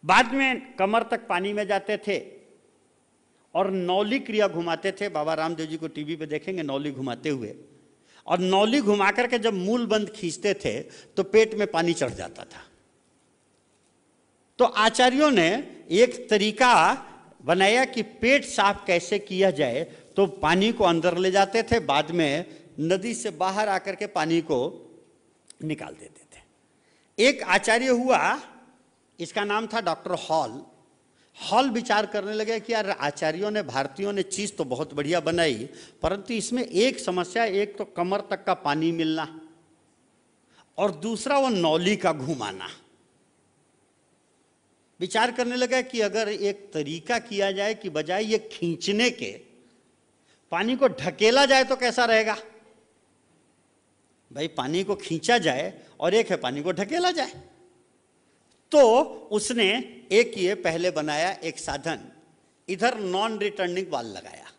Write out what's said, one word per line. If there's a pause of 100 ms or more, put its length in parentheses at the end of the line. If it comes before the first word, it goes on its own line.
बाद
में
कमर
तक
पानी
में
जाते
थे (1300)
और
नौली
क्रिया
घुमाते
थे।
बाबा
रामदेव
जी
को
टीवी
पे
देखेंगे
नौली
घुमाते
हुए, (720)
और
नौली
घुमा
करके
जब
मूल
बंद
खींचते
थे (360)
तो
पेट
में
पानी
चढ़
जाता
था। (2000)
तो
आचार्यों
ने (440)
एक
तरीका (720)
बनाया
कि
पेट
साफ
कैसे
किया
जाए, (340)
तो (120)
पानी
को
अंदर
ले
जाते
थे,
बाद
में (360)
नदी
से
बाहर
आकर
के
पानी
को (1040)
निकाल
देते
थे। (760)
एक
आचार्य
हुआ, (800)
इसका
नाम
था
डॉक्टर
हॉल। (760)
हॉल
विचार
करने
लगे
कि
यार,
आचार्यों
ने,
भारतीयों
ने
चीज़
तो
बहुत
बढ़िया
बनाई, (340)
परंतु
इसमें
एक
समस्या,
एक
तो
कमर (100)
तक
का
पानी
मिलना (1500)
और
दूसरा
वो
नौली
का
घुमाना। (2250)
विचार
करने
लगे
कि
अगर
एक
तरीका
किया
जाए
कि
बजाय
ये (120)
खींचने
के (1200)
पानी
को
ढकेला
जाए
तो
कैसा
रहेगा? (1900)
भाई,
पानी
को
खींचा
जाए (280)
और
एक
है
पानी
को
ढकेला
जाए। (1300)
तो (500)
उसने (480)
एक
ये
पहले
बनाया (100)
एक
साधन, (680)
इधर
नॉन
रिटर्निंग
wall
लगाया। (120)